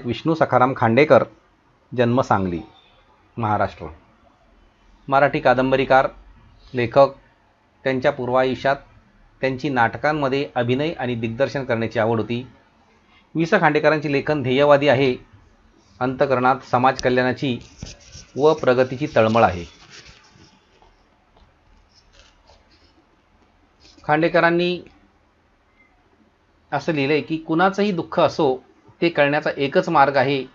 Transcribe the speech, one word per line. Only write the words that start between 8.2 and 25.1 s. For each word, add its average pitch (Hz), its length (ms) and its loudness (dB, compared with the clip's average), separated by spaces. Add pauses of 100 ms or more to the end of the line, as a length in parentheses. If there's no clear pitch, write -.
त्यांची 131 280 -4
नाटकांमध्ये 135 840 -2
अभिनय 127 360 -2
आणि 123 240 -6
दिग्दर्शन 120 480 -4
करण्याची 113 360 -4
आवड 113 180 0
होती. 120 300 -6 (880)
वि 165 100 0
स 160 60 -4
खांडेकरांचे 151 600 0
लेखन 139 320 -2
ध्येयवादी 143 440 4
आहे, 127 280 2 (840)
अंतःकरणात 131 560 0 (160)
समाज 123 300 0
कल्याणाची 127 580 -2 (800)
व 151 160 4
प्रगतीची 131 600 0
तळमळ 110 280 4
आहे. 92 220 0 (4000)
खांडेकरांनी 170 760 0 (1900)